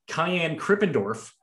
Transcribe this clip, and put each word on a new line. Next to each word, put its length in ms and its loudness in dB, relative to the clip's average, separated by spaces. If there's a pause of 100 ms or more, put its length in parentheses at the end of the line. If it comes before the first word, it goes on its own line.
Kyan 520 -2
Krippendorf, 720 0 (120)